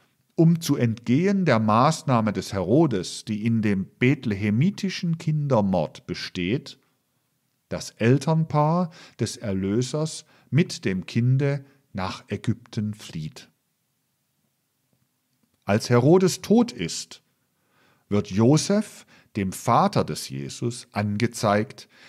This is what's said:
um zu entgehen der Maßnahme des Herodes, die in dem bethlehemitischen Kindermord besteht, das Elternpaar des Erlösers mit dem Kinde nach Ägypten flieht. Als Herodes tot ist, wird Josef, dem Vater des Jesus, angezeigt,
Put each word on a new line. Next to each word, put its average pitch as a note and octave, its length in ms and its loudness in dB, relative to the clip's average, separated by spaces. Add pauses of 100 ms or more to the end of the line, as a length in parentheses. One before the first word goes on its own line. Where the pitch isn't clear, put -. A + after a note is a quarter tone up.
(360)
um E3 260 4
zu C#3+ 140 0
entgehen D3 720 0
der A#2 140 4
Maßnahme A2+ 760 2
des F#2 200 -6
Herodes, G2 720 0
die G#2 200 -4
in A2+ 160 2
dem G2 260 0 (100)
bethlehemitischen C3+ 1200 0
Kindermord A2+ 880 -2
besteht, F#2 760 -6 (880)
das E2+ 220 -10
Elternpaar D#3+ 1000 0 (280)
des - 180 -4
Erlösers A#2 880 -4 (240)
mit A#2+ 360 0
dem F#2 200 -4
Kinde C3+ 600 0 (280)
nach F#2+ 340 -8
Ägypten G#2 680 -6
flieht. - 560 -14 (2250)
Als G#2 240 0
Herodes D#3+ 520 4
tot A#3 300 2
ist, - 500 -8 (840)
wird G2+ 240 -2
Josef, D#3 760 2 (300)
dem F#2+ 160 -4
Vater C3 540 2
des - 240 -10
Jesus, C3 640 -8
angezeigt, G#2 960 -2 (200)